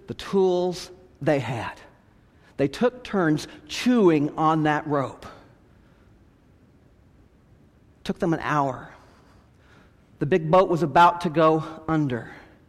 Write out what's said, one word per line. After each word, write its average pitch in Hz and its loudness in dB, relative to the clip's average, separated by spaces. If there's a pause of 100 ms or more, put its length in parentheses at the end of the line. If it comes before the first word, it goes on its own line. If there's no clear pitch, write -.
the 160 -10
tools 180 -2 (320)
they 147 2
had. 113 -8 (840)
They 139 0
took 247 -4
turns 156 -2 (180)
chewing 175 2
on 156 2
that 151 0
rope. 139 -4 (2750)
Took - -8
them 170 -2
an 147 -6
hour. 139 -4 (1300)
The 151 -4
big 160 0
boat 185 6
was 170 0
about 175 4
to 175 -2
go 160 2 (240)
under. 135 -2 (380)